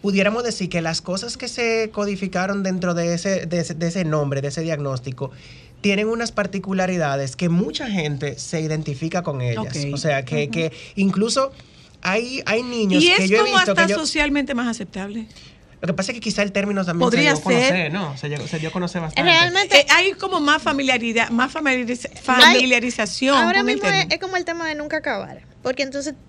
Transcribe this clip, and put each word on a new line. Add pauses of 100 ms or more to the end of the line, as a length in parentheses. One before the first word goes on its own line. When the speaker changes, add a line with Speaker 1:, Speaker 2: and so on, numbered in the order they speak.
Speaker 1:
pudiéramos
decir
que
las
cosas
que
se
codificaron
dentro
de
ese,
de
ese,
de
ese
nombre,
de
ese
diagnóstico, (480)
tienen
unas
particularidades
que
mucha
gente
se
identifica
con
ellas.
Speaker 2:
Ok.
Speaker 1:
O
sea,
que,
Speaker 3:
Ujú.
Speaker 1:
que (220)
incluso (520)
hay,
hay
niños
Speaker 2:
Y
Speaker 1:
que
Speaker 2:
es
Speaker 1:
yo
he
Speaker 2:
como
Speaker 1:
visto
Speaker 2:
hasta
Speaker 1:
que
yo
Speaker 2:
socialmente
más
aceptable. (540)
Speaker 1:
Lo
que
pasa
es
que
quizá
el
término
también
Speaker 2:
Podría
Speaker 1:
se
dio
a
conocer,
Speaker 2:
ser.
Speaker 1:
¿no?
Se
dio,
se
dio
a
conocer
bastante.
Speaker 3:
Realmente
Speaker 2:
Eh,
hay
como
más
familiaridad,
más
familiariza-, (160)
Speaker 3:
No
hay,
Speaker 2:
familiarización
Speaker 3:
ahora
Speaker 2:
con
el
Speaker 3:
mismo
es,
Speaker 2:
término.
Speaker 3:
es
como
el
tema
de
nunca
acabar, (200)
porque
entonces (140)